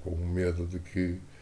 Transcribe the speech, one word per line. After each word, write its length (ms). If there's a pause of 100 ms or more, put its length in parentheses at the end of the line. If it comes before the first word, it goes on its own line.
com 60
o 160
medo 400
de 120
que, 400 (240)